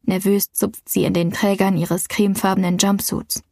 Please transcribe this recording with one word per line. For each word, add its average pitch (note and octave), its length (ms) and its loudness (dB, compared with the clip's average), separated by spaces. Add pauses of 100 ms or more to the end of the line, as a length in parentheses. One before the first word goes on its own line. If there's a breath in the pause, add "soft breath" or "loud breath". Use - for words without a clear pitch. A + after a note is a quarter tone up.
Nervös G3 500 0
zupft - 380 -6
sie F#3 160 0
an - 80 0
den E3+ 180 0
Trägern G3 460 0
ihres E3+ 320 -2
cremefarbenen F#3+ 720 0
Jumpsuits. - 720 -2